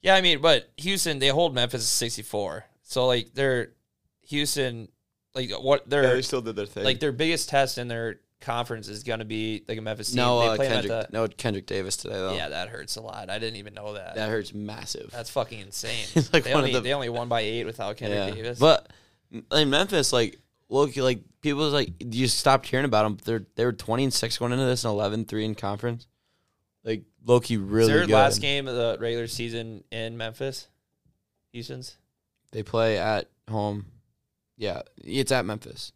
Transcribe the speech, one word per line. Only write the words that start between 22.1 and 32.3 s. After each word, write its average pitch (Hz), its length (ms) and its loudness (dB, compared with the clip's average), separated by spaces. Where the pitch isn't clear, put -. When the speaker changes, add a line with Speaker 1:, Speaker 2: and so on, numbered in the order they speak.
Speaker 2:
stopped 135 380 4
hearing 135 180 0
about 110 220 4
'em. 104 180 -2
They're, 110 300 -2
they 113 100 0
were 123 80 2
twenty 117 320 -2
and 131 80 0
six - 240 -2
going 120 160 -2
into 131 140 0
this 123 180 0
and 117 80 0
eleven 104 320 0
three 107 220 -4
in 107 80 -2
conference. 113 520 -6
Like, 113 200 -4
low-key 120 320 4
really 104 280 4
Speaker 1:
Is 113 40 8
their 110 180 6
Speaker 2:
good. 107 60 4
Speaker 1:
last 135 300 6
game 139 260 0
of 123 60 -4
the 117 260 0
regular 117 260 -2
season 113 640 -8
in 113 280 -8
Memphis? 113 500 -8
Houston's? 127 420 -12